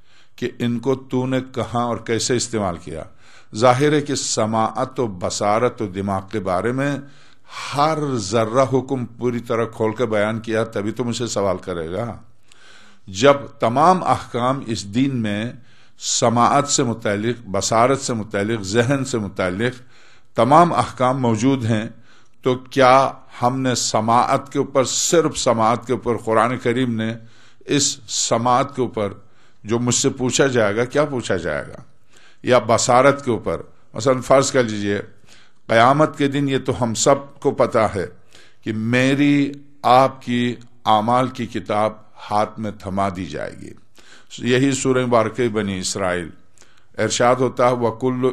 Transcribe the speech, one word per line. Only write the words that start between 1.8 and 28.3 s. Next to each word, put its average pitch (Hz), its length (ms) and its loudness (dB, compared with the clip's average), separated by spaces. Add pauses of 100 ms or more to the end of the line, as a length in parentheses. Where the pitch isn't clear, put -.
और 117 200 -6
कैसे 117 280 -2
इस्तेमाल 101 420 -4
किया।" 78 300 -12 (480)
जाहिर 127 380 4
है 151 80 2
कि 143 140 -4
समात 113 840 -2
व 123 80 0
बसारत 104 720 0
व 107 60 -2
दिमाग 98 440 -4
के 110 80 -4
बारे 95 320 0
में 143 320 -4 (680)
हर 151 280 2 (180)
जर्रा 113 460 0
हुक्म 127 420 -2
पूरी 117 340 -4
तरह 117 260 -2
खोल 110 260 -2
के 120 140 -2
बयान 110 340 0
किया, 110 240 -2
तभी 110 280 -4
तो 127 120 -6
मुझसे 120 240 -4
सवाल 98 300 -2
करेगा। 90 640 -8 (840)
जब 110 520 2
तमाम 151 380 4
अहकाम 127 640 -2
इस 107 200 -6
दीन 123 340 -2
में 107 420 -4 (420)
समात 120 680 2
से - 160 0
मुतल्लिक, 110 680 -4
बसारत 117 480 2
से - 140 -6
मुतल्लिक, 107 480 -2
जहन 120 420 0
से 123 140 -4
मुतल्लिक 98 560 -2 (640)
तमाम 151 360 6
अहकाम 123 460 0
मौजूद 123 460 2
हैं, 113 400 -4 (400)
तो 127 120 2
क्या 131 680 4 (160)
हमने 127 360 0
समात 117 800 0
के 143 60 -2
ऊपर, 135 260 0
सिर्फ 156 500 0
समात 117 500 2
के 127 80 -2
ऊपर, 110 240 -2
कुरान 113 400 0
करीम 120 340 -2
ने 113 260 -4 (500)
इस - 400 -2
समात 123 680 0